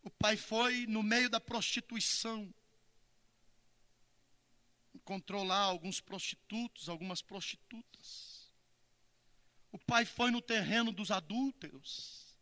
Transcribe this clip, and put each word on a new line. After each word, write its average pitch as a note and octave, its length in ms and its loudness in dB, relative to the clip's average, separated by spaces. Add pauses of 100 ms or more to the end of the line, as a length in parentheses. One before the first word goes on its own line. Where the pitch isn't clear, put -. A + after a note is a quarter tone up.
O G3+ 100 -14
Pai G#3+ 260 4
foi A#3+ 500 0
no A3 160 0
meio A#3+ 260 4
da A3+ 120 0
prostituição, A3 1120 -2 (2500)
encontrou G3 480 -6
lá F#3 160 2
alguns F#3 420 0
prostitutos, - 880 -6
algumas E3+ 320 -6
prostitutas. - 1300 -14 (1200)
O G3 60 -10
Pai A#3 260 6
foi A#3+ 260 2
no A#3+ 100 2
terreno A3+ 520 4
dos F#3 180 -4
adúlteros. F#3+ 1300 -4